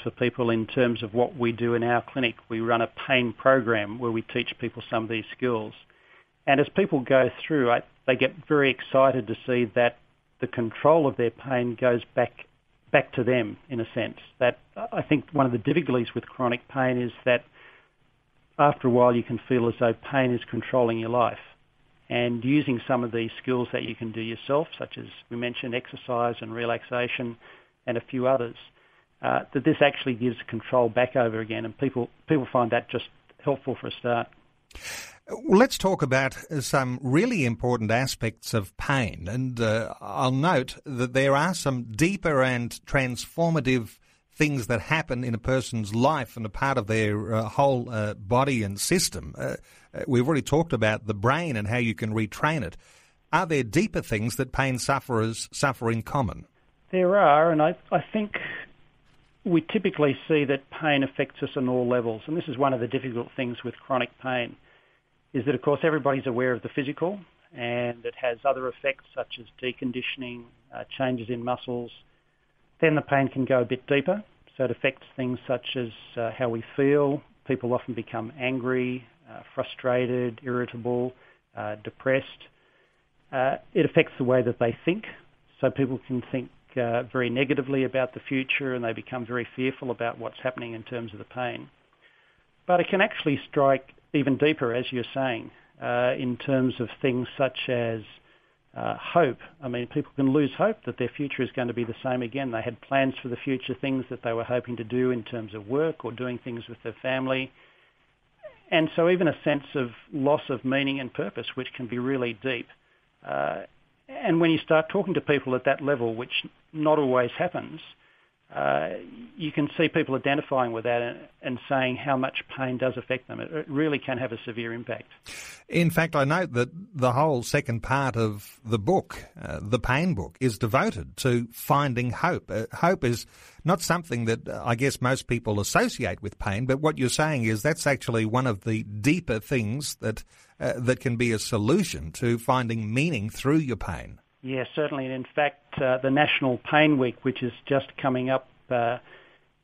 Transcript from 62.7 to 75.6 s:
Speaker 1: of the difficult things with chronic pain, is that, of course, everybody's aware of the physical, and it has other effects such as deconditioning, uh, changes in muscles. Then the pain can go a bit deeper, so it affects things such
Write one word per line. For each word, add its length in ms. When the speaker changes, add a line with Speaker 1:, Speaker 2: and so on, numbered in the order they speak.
Speaker 1:
of 60
the 80
difficult 480
things 300
with 100
chronic 360
pain, 320
is 140
that, 80
of 80
course, 200
everybody's 440
aware 260
of 100
the 60
physical, 500
and 500
it 160
has 240
other 240
effects 360
such 260
as 60
deconditioning, 840
uh, 100
changes 320
in 140
muscles. 480
Then 140
the 80
pain 260
can 180
go 160
a 20
bit 240
deeper, 340
so 80
it 60
affects 360
things 300
such 300